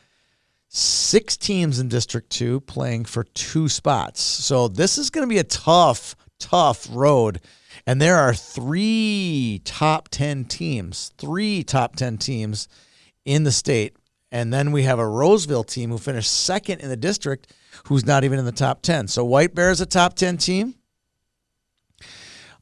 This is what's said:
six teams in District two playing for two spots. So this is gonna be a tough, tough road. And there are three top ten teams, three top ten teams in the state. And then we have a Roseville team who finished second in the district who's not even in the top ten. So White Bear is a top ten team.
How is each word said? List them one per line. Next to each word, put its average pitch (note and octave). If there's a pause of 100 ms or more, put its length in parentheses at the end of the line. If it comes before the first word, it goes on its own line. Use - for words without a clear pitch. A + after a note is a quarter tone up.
(680)
six -
teams E3+
in B2+
District A#2
two B2
playing B2
for A#2
two -
spots. A2+
So -
this B2+
is D4
gonna D4+
be A3+
a E3+
tough, D#3+ (200)
tough -
road. A#2+ (480)
And B2+
there E3+
are C3+
three E3+
top -
ten C#3
teams, B2
three F#3
top B2
ten A#2+
teams G#2+ (580)
in D3
the C#3+
state. A2+ (380)
And A#2+
then C#3+
we D3
have C3
a A2+
Roseville D3
team A#2+
who A#2
finished A#2+
second F#3
in C#3
the B2+
district C#3+ (340)
who's C3+
not C#3
even C3+
in C3
the A#2+
top C3
ten. D3
So B2
White C#3
Bear F3
is F3+
a F#3
top F3+
ten F3+
team. G3 (1900)